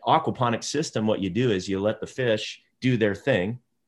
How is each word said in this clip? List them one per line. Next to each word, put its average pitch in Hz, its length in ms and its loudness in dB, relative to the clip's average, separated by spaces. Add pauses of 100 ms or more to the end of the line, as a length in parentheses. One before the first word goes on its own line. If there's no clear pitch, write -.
aquaponic 120 560 2
system, 139 460 -4
what 107 100 2
you 95 120 -2
do 117 200 0
is 95 180 -2
you 95 120 -2
let 107 200 0
the - 60 -10
fish - 560 -4 (180)
do 131 160 2
their 101 200 2
thing, 113 420 0 (280)